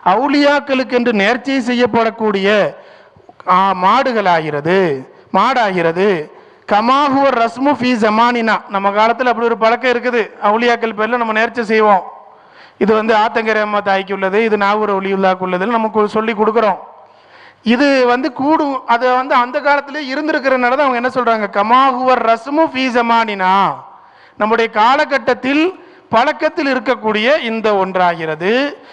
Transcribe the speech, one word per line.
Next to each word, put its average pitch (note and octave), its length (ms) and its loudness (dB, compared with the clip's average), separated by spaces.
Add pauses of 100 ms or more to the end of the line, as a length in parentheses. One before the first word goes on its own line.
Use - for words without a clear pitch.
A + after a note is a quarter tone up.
அவுலியாக்களுக்கு C#4 880 0
என்று A#3+ 200 0
நேர்ச்சை A#3+ 460 0
செய்யப்படக்கூடிய, G#3+ 1160 0 (720)
ஆ, F#3+ 340 4
மாடுகளாகிறது, F#3 1300 0 (240)
மாடாகிறது. F#3+ 960 0 (420)
கமாஹுவ C4+ 580 2
ரஸ்மு A#3+ 500 0
ஃபி B3 120 0
ஜமானினா, A3+ 640 2 (120)
நம்ம G3 220 -2
காலத்துல A3+ 400 0
அப்படி A3+ 160 -2
ஒரு A3+ 120 -2
பழக்கம் A#3 340 0
இருக்குது, A#3 380 -2 (120)
அவுலியாக்கள் A3+ 540 0
பேர்ல A3 200 -2
நம்ம A3+ 160 -2
நேர்ச்சை A3+ 280 -2
செய்வோம். G#3+ 420 2 (760)
இது G#3+ 160 2
வந்து A3 220 0
ஆத்தங்கரை A3 440 0
அம்மா G#3 200 -2
தாய்க்கு G3 340 -2
உள்ளது, F#3+ 300 0
இது G#3+ 120 0
நாகூர் G#3 460 0
ஒலியுல்லாக்கு F#3+ 440 0
உள்ளதுன்னு F#3+ 320 -2
நமக்கு G#3+ 300 0
சொல்லி A3 240 -2
கொடுக்குறோம். G#3+ 460 0 (840)
இது B3+ 440 2
வந்து B3+ 260 0
கூடும், D4 540 -2
அது B3 280 2
வந்து C4 200 0
அந்த B3+ 260 0
காலத்திலே C#4+ 540 -2
இருந்திருக்கிறனால C4+ 600 0
தான் C#4+ 120 2
அவங்க B3+ 60 0
என்ன A#3+ 140 -2
சொல்றாங்க, A3+ 420 -2
கமாஹுவ B3+ 600 2
ரஸ்மு A#3+ 540 0
ஃபி C4 200 -2
ஜமானினா, G3+ 960 0 (540)
நம்முடைய A3+ 320 0
காலகட்டத்தில் C4+ 1120 0 (240)
பழக்கத்தில் D4 680 0
இருக்கக்கூடிய A3 640 0
இந்த A3 360 -2
ஒன்றாகிறது. F#3 1040 -2 (140)